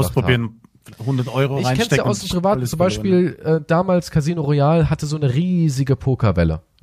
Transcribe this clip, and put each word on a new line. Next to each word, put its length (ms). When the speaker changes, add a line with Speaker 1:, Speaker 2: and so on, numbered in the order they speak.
Speaker 1:
ausprobieren, 540
Speaker 2:
haben. 80
Speaker 1:
hundert 220
Euro 320
Speaker 2:
Ich 60
kenn's 120
ja 40
Speaker 1:
reinstecken 80
Speaker 2:
aus 100
dem 40
Speaker 1:
und 60
Speaker 2:
Privaten, 300
Speaker 1:
alles 100
Speaker 2:
zum 80
Speaker 1:
verloren. 240
Speaker 2:
Beispiel, 420
äh, 220
damals 440
Casino 320
Royale 460
hatte 180
so 100
eine 180
riesige 640
Pokerwelle 680